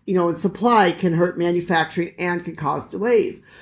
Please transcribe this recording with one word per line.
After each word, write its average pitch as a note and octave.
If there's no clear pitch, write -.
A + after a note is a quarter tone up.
you G3
know, F3
and E3
supply G3+
can F3+
hurt F3
manufacturing F3
and F3
can D#3+
cause D3
delays, A3+